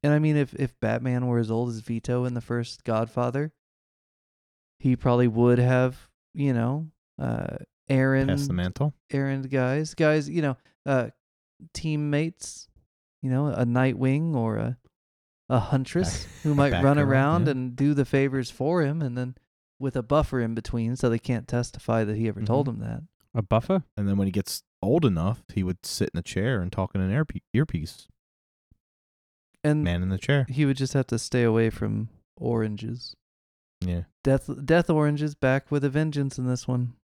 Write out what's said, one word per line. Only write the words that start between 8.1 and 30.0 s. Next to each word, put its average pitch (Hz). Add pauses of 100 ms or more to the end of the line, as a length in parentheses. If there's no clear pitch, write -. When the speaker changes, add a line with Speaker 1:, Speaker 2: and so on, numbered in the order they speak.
Speaker 2:
Pass 143
the 139
mantle? 139 (180)
Speaker 1:
errand 135
guys, 135
guys, 151
you 170
know, 139 (300)
uh, 127 (680)
teammates, 151 (540)
you 131
know, 139
a 120
Nightwing 131
or 113
a, 113 (720)
a 127
Huntress 143
Speaker 2:
<laughs> -
Speaker 1:
who 151
Speaker 2:
A -
Speaker 1:
might 143 (100)
run 139
Speaker 2:
Batgirl, 147
Speaker 1:
around 139
Speaker 2:
yeah. 143
Speaker 1:
and 127
do 139
the 139
favors 135
for 165
him, 151
and 123
then 127 (440)
with 135
a 123
buffer 139
in 113
between 117
so 123
they 117
can't 117
testify 117
that 107
he 113
ever 104
told 135
Speaker 2:
Mm-hmm. 110
Speaker 1:
him 110
that. 113 (320)
Speaker 3:
A 113
buffer? 113 (120)
Speaker 2:
And 101
then 98
when 98
he 95
gets - (200)
old 143
enough, 95 (100)
he 98
would 90
sit -
in 85
a 87
chair 107
and 90
talk 95
in 98
an 95
earp-, 151 (200)
earpiece. - (1500)
Speaker 1:
And 151
Speaker 2:
Man 87